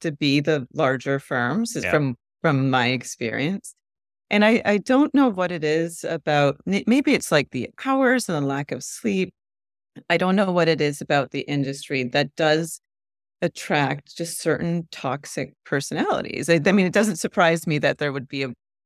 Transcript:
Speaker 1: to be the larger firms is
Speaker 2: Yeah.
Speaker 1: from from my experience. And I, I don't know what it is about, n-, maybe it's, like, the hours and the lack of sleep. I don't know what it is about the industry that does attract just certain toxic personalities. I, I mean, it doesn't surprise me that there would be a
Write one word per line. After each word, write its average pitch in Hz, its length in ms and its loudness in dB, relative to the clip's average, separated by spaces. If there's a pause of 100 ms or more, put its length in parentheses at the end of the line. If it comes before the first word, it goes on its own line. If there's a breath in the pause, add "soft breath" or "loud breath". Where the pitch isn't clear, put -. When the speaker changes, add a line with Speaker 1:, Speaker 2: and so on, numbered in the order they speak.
Speaker 1:
to 170 100 -4
be 143 300 2
the 143 320 0
larger 139 460 0
firms 139 560 -4
is 123 100 -6
Speaker 2:
Yeah. 90 60 0
Speaker 1:
from 143 260 0 (260)
from 135 260 2
my 127 200 2
experience. 127 840 -4 (560)
And 208 140 4
I, 220 220 4
I 208 120 2
don't 262 380 2
know 269 140 6
what 180 220 -2
it 165 120 -6
is 165 400 -2
about, 147 540 0 (100)
n-, 190 180 0
maybe 269 280 4
it's, - 180 0
like, 151 200 2
the 120 180 -6 (160)
hours 262 440 2
and 180 60 -2
the 143 120 -2
lack 139 240 -4
of 127 120 -8
sleep. 190 500 -4 (760)
I 170 80 2
don't 185 180 2
know 196 160 2
what 175 160 2
it 156 140 0
is 147 200 -2
about 143 300 0
the 139 100 -6
industry 139 640 -4
that 143 320 -2
does 160 460 0 (600)
attract 147 760 -2
just 165 240 -8
certain 170 500 -2
toxic 143 600 -8 (120)
personalities. - 840 -4
I, 165 160 6
I 190 60 4
mean, 190 140 4
it 170 80 -2
doesn't 208 240 2
surprise 165 480 2
me 156 140 0
that 143 180 0
there 147 140 -4
would 135 160 -8
be 135 160 -6
a 127 100 -8 (320)